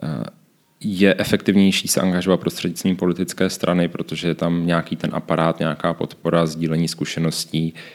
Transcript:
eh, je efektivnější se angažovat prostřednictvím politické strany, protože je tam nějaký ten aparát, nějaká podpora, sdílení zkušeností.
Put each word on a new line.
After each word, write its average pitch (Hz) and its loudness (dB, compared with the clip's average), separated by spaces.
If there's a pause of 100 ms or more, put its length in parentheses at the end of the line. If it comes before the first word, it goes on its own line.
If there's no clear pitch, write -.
eh, - -6 (760)
je 95 4
efektivnější 98 4
se - 2
angažovat 90 2
prostřednictvím 87 -2
politické 90 0
strany, 87 0
protože 85 -6
je 82 0
tam 85 -2
nějaký 82 0
ten 80 -4
aparát, 82 0
nějaká 80 -2
podpora, 82 0
sdílení 80 -2
zkušeností. - -4 (200)